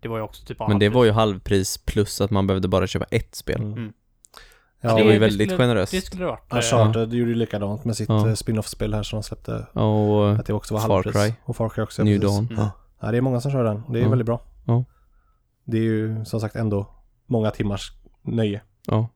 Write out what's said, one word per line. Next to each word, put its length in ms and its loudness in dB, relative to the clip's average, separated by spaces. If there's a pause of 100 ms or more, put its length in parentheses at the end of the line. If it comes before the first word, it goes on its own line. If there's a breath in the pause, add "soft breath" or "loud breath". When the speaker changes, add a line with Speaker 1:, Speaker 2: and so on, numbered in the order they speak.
Speaker 1:
Det 60 -12
var 100 -6
ju 60 -6
också 220 -14
typ 140 -14
Speaker 2:
Men 80 -2
det 60 4
Speaker 1:
halvpris. 200 4
Speaker 2:
var 120 6
ju 60 6
halvpris 640 0
plus 440 -2
att 100 0
man 160 2
behövde 200 0
bara 200 2
köpa 240 -4
ett 240 -4
spel. 260 -6
Speaker 3:
Mm. 120 -8
Speaker 1:
Mm. 200 -10 (880 loud breath)
Speaker 3:
Ja, 80 -2
Speaker 1:
Ja, 60 4
Speaker 2:
Det 80 6
var 80 8
ju 20 8
Speaker 1:
det 60 6
Speaker 2:
väldigt 300 2
Speaker 1:
skulle, 140 2
Speaker 2:
generöst. 280 2
Speaker 1:
det 100 -2
skulle 220 -10
det 40 -4
varit. 260 -10
Speaker 3:
Uncharted 600 2
Speaker 2:
Ja. 40 0
Speaker 3:
gjorde 140 0
ju 40 0
likadant 500 -4
med 120 -2
sitt, 120 -6
Speaker 2:
Ja. 180 4
Speaker 3:
eh, 60 2
spin-off-spel 600 -4
här 100 -4
som 160 -8
de 40 -8
släppte. 500 -10
Speaker 2:
Ja, 80 -2 (240)
och 340 4
Speaker 3:
Att 60 -6
det 80 -2
också 200 -4
var 80 0
Speaker 2:
Far 120 -2
Speaker 3:
halvpris. 220 0
Speaker 2:
Cry. 180 2 (120)
Speaker 3:
Och 100 -8
Far 140 -2
Cry 140 -4
också, 200 -4
Speaker 2:
New 160 4
Speaker 3:
precis. 160 2
Speaker 2:
Dawn. 120 0
Speaker 1:
Mm. 160 -6
Speaker 3:
Ja. 80 -2 (280)
Ja, 120 -4
det 60 0
är 40 2
många 200 0
som 100 -4
kör 120 0
den. 200 -2
Och 100 -10
det 60 -2
är 40 2
Speaker 2:
Ja. 60 2
Speaker 3:
väldigt 160 2
bra. 160 -2 (240)
Speaker 2:
Ja. 200 2 (760)
Speaker 3:
Det 140 -4
är 40 2
ju 440 -2
som 140 -4
sagt 160 -6
ändå 320 -2 (380)
många 260 0
timmars 400 -6 (300)
nöje. 400 -2 (260)
Speaker 2:
Ja. 280 0